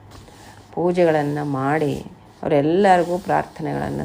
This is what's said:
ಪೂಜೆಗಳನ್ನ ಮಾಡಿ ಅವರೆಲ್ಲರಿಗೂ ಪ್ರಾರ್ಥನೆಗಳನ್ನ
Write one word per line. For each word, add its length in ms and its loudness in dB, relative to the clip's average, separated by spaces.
ಪೂಜೆಗಳನ್ನ 680 2
ಮಾಡಿ 640 -2
ಅವರೆಲ್ಲರಿಗೂ 760 2
ಪ್ರಾರ್ಥನೆಗಳನ್ನ 880 -6